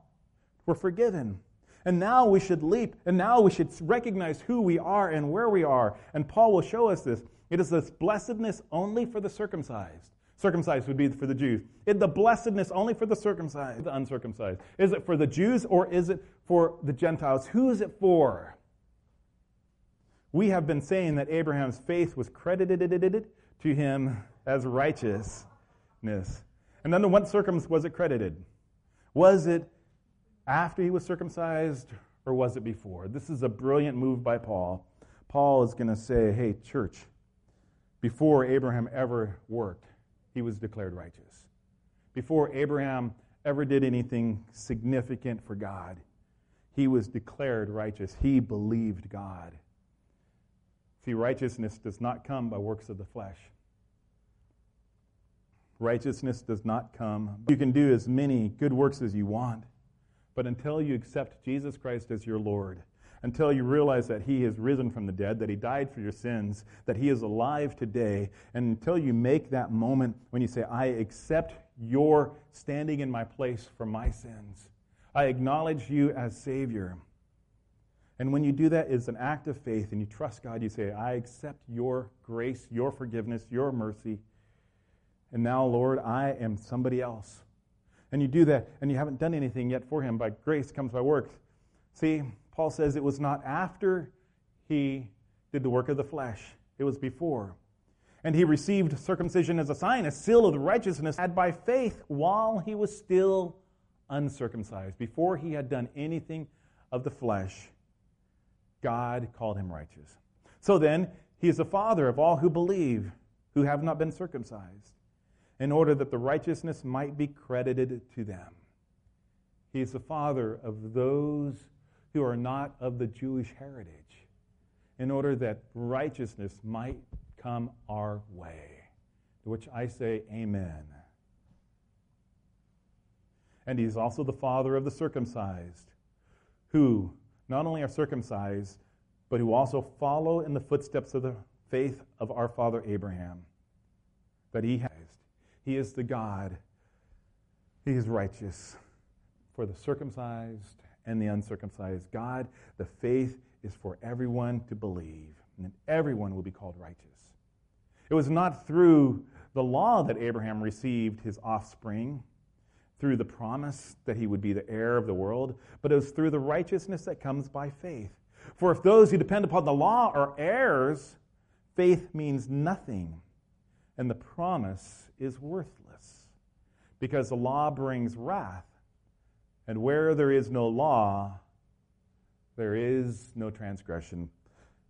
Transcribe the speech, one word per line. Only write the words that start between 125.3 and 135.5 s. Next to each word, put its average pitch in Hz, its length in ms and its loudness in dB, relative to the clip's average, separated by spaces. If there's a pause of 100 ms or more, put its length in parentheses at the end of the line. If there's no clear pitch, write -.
that 117 260 -4 (140)
righteousness 120 880 -6
might 113 340 -8 (380)
come 120 340 -6 (180)
our 104 440 -6
way, 80 580 -20 (540)
to 110 60 -12
which 110 200 -8
I 120 160 -8
say, 113 460 -4
"Amen." 98 540 -6 (2750)
And 127 100 -2
he 117 80 2
is 110 120 -2
also 117 260 -2
the 131 100 -4
father 131 420 0
of 135 80 0
the 139 60 -2
circumcised, 110 1040 -8 (760)